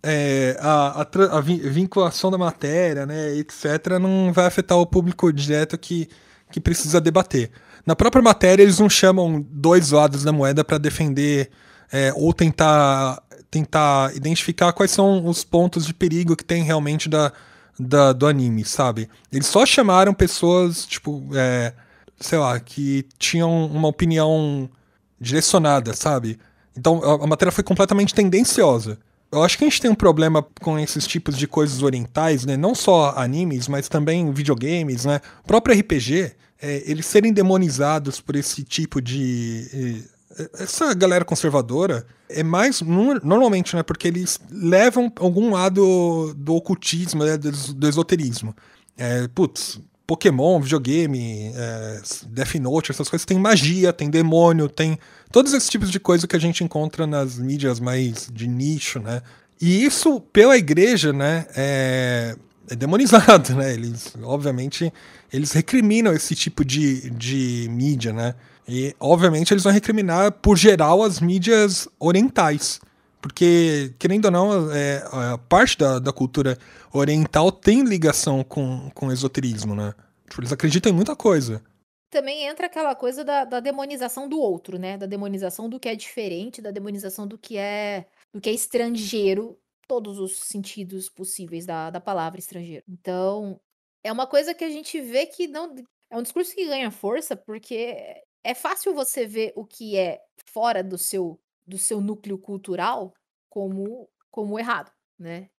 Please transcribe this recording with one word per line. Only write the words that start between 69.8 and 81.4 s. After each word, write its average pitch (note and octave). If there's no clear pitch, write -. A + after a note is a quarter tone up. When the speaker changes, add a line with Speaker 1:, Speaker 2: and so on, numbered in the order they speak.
Speaker 1:
por G3+
geral, E3+
as F3+
mídias F#3+
orientais. F3
Porque, D#3+
querendo G3+
ou G3
não, F3+
é, C#3+
a B2
parte G3
da, C3+
da B2+
cultura C3
oriental D3+
tem A3+
ligação D#3
com, C3
com C#3
o B2+
esoterismo, B2
né? G#2
Tipo, -
eles B2
acreditam E3
em -
muita A3
coisa. C3